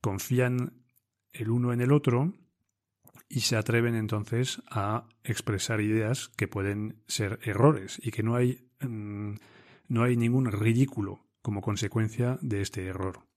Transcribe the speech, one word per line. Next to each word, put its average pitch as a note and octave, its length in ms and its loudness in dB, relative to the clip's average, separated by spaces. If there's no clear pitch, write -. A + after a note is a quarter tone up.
confían B2 840 -2
el A2 180 -4
uno B2 220 2
en A#2+ 80 0
el B2 120 4
otro D3 420 2
y A#2+ 120 -2
se A2+ 160 2
atreven A#2 380 2
entonces A2 720 -2
a G#2+ 380 -2
expresar G#2+ 580 -2
ideas A2 480 0
que - 200 -2
pueden G2+ 580 -4
ser G#2 360 -4
errores G#2+ 600 2
y A#2 80 -4
que A2 120 -4
no A2+ 120 0
hay, B2 360 0
mm, G#2 520 -8
no A#2 140 2
hay B2 140 4
ningún A#2+ 340 2
ridículo G#2+ 760 0
como G2+ 180 -2
consecuencia A2 800 0
de G#2+ 220 -2
este F#2 240 -6
error. F#2+ 400 -6